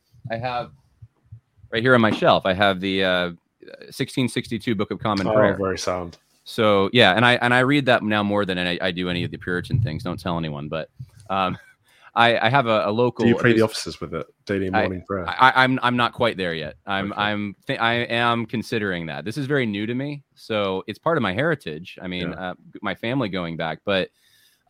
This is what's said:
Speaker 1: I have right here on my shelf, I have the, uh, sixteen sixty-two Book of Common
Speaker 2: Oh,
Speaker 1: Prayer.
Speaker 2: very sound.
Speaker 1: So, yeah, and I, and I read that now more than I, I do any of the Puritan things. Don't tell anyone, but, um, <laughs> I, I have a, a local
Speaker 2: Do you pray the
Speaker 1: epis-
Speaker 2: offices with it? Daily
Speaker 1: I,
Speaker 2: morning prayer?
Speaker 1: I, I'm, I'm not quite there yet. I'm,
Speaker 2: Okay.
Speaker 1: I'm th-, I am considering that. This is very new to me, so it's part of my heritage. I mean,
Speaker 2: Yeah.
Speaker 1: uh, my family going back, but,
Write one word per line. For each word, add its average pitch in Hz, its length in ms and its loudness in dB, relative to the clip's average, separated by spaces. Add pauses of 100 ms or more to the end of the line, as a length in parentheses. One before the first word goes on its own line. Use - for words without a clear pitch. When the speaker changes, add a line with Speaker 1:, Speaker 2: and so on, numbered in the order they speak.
(320)
Speaker 1:
I 117 60 -4
have 123 340 -6 (960)
right 113 140 -2
here 131 100 6
on 120 80 8
my 107 100 6
shelf, 104 340 4
I 95 80 2
have 98 260 2
the, 95 240 0
uh, 90 280 2 (600)
sixteen - 360 -2
sixty-two 117 460 -4
Book 101 180 -2
of 95 80 -8
Common 101 280 -2
Speaker 2:
Oh, 110 60 2
Speaker 1:
Prayer. 101 220 4
Speaker 2:
very 95 220 -4
sound. 90 400 -6 (260)
Speaker 1:
So, 101 500 2
yeah, 107 200 6
and 117 120 4
I, 120 100 6
and 120 180 2
I 127 60 4
read 135 260 2
that 113 180 4
now 107 200 2
more 101 220 0
than 90 120 -2
I, 90 240 -2
I 92 100 0
do 90 180 -4
any 87 140 -2
of 80 80 -4
the 80 60 -10
Puritan - 440 -2
things. 78 200 -2
Don't 85 180 -6
tell 87 180 -4
anyone, 76 320 -6
but, 80 200 -8 (400)
um, 95 340 0
<laughs> - 40 -20 (480)
I, 117 320 4
I - 20 2
have 135 160 4
a, 110 220 2
a 104 40 2
local 120 340 2
Speaker 2:
Do 117 40 6
you 117 60 4
pray 120 180 4
the 110 60 4
Speaker 1:
epis- 110 60 6
Speaker 2:
offices - 360 -6
with 82 140 -10
it? 73 100 -8 (220)
Daily 98 220 -2
Speaker 1:
I, - 20 -4
Speaker 2:
morning 95 340 -2
prayer? 92 240 -6
Speaker 1:
I, 123 220 4 (120)
I'm, 127 200 2
I'm 120 120 2
not 120 180 0
quite 117 220 0
there 87 200 -4
yet. 76 220 -8 (100)
I'm, 98 240 -2
Speaker 2:
Okay. 104 100 -4
Speaker 1:
I'm 104 340 -2 (120)
th-, 135 120 -4
I 117 140 2
am 117 540 0
considering 101 580 -4
that. 76 180 -10
This 110 140 -8
is 139 80 -4
very 131 220 0
new 104 180 -4
to 117 80 -4
me, 143 300 -8 (100)
so 98 540 -4
it's 104 100 -10
part 160 200 0
of 131 40 0
my 95 120 0
heritage. 95 680 -4
I 92 60 -10
mean, 90 240 -6
Speaker 2:
Yeah. - 80 -12
Speaker 1:
uh, 90 140 -8 (280)
my 98 140 -6
family 117 340 -4
going 85 260 -6
back, 80 300 -6
but, 95 240 0 (600)